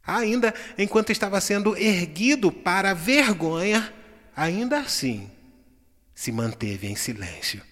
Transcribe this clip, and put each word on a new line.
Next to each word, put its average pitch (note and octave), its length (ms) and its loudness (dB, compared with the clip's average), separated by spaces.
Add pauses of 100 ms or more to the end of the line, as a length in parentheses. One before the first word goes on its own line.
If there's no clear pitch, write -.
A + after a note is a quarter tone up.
Ainda A3+ 480 2 (240)
enquanto G#3+ 320 2
estava G3+ 300 0
sendo G3+ 360 2
erguido G3+ 760 2
para F#3+ 400 0
a - 20 0
vergonha, G3+ 960 2 (440)
ainda G#3+ 420 0
assim, A2+ 520 -4 (840)
se - 160 -8
manteve A2 560 -4
em G2+ 80 -6
silêncio. G2 680 -8 (100)